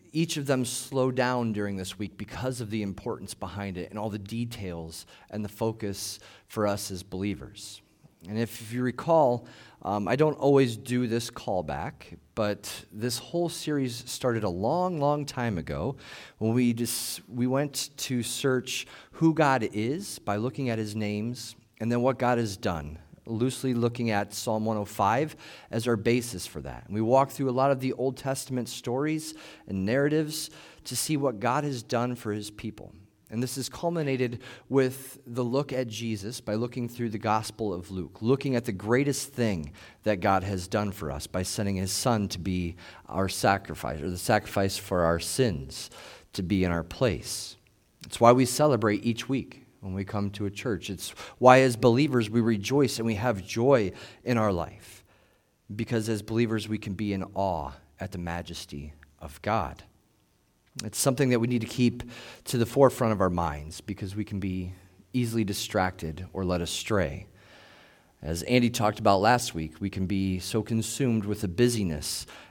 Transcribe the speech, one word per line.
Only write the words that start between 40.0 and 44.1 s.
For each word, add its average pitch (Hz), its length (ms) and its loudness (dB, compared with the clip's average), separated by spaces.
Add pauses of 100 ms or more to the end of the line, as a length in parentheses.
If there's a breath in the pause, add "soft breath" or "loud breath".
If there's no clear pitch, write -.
that 104 160 2
God 95 240 4
has 95 240 -4
done 104 240 0
for 80 200 -6
us 69 160 -8
by 92 160 -2
sending 98 320 -2
his 95 160 -2
Son 107 380 2
to 87 100 -6
be 87 360 -2 (320 loud breath)
our 95 220 0
sacrifice, 78 720 0
or 87 80 -4
the 90 80 -4